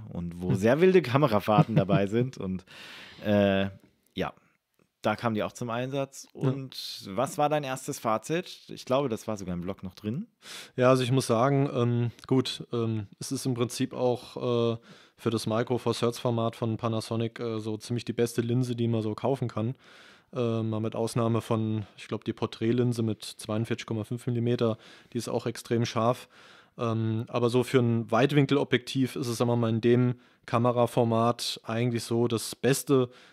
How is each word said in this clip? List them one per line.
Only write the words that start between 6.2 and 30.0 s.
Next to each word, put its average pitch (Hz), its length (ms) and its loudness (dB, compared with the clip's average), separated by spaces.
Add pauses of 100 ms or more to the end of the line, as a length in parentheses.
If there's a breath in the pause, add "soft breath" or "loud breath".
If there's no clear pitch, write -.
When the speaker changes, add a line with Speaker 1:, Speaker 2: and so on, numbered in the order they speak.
Speaker 2:
Ja. - 160 -16
Speaker 1:
Und 127 600 -8
was 117 280 -4
war 147 120 2
dein 147 160 0
erstes 131 340 -8
Fazit? 156 720 -4
Ich 107 160 -16
glaube, 135 240 0
das 110 180 -6
war 110 80 -4
sogar 92 180 -8
im 87 100 -6
Vlog 92 200 -8
noch 92 100 -12
drin. 123 340 -6 (500 loud breath)
Speaker 2:
Ja, 127 120 6
also 131 140 4
ich 120 80 -2
muss 131 160 2
sagen, 139 460 2
ähm, 120 380 0 (160)
gut, 131 440 0
ähm, 113 360 -4 (120)
es - 140 -8
ist 131 120 -6
im 131 100 0
Prinzip 123 380 -2
auch, 120 840 0
äh, - 20 -8 (400 loud breath)
für - 140 -2
das 113 160 -2
Micro 113 320 0
Four 117 160 0
Thirds 120 240 0
Format 113 360 0
von 113 220 -2
Panasonic, 113 640 -4
äh, 113 180 -4
so 107 160 -6
ziemlich 117 300 -6
die 117 80 -4
beste 117 280 0
Linse, 120 340 0
die 117 120 0
man 113 140 0
so 107 140 -4
kaufen 123 340 -2
kann. 113 260 -4 (580 loud breath)
Äh, 117 280 -2
mal 110 200 -4
mit 110 120 -4
Ausnahme 113 480 0
von, 110 440 -2 (100)
ich - 140 -18
glaub, 110 160 -6
die 113 80 -2
Porträtlinse 117 680 0
mit 110 220 -2
zweiundvierzig - 600 -6
Komma 110 180 -6
fünf - 240 -8
Millimeter, 120 500 0 (360 loud breath)
die - 40 -6
ist 113 120 -6
auch 120 180 -4
extrem 117 380 -2
scharf. 117 420 0 (500 loud breath)
Ähm, 113 520 -2
aber 120 200 0
so 123 140 4
für 131 160 2
ein 117 320 2
Weitwinkelobjektiv 135 1040 2
ist 147 120 -4
es, 117 100 -2
sagen 120 120 2
wir 120 60 2
mal, 120 140 2
in 113 120 0
dem 123 340 6 (300 soft breath)